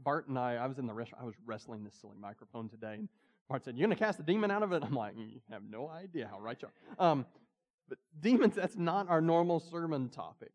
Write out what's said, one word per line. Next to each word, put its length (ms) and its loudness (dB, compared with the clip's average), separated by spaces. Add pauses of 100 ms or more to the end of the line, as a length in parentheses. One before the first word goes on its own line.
Bart 260 -2
and 100 -2
I, 160 0
I 120 -2
was 120 -6
in 80 -4
the 80 -6
restaurant, 280 -10
I 40 -8
was 180 -12
wrestling 400 -10
this 120 -16
silly 200 -20
microphone 520 -12
today, 260 -10
and 140 -8 (400)
Bart 160 -2
said, 120 -8
"You're 120 4
gonna 80 2
cast 200 2
the 80 -12
demon 260 4
out 120 0
of 100 0
it?" 100 2
I'm 120 -2
like, 220 -4
"You 340 -12
have 140 -12
no 240 -10
idea 400 -8
how 120 -12
right 220 -8
you 60 -10
are." 420 2
Um, 160 2 (600)
but 100 -10 (220)
demons, 340 6
that's 220 -2
not 320 0
our 120 6
normal 400 6
sermon 480 -2
topic. 460 -12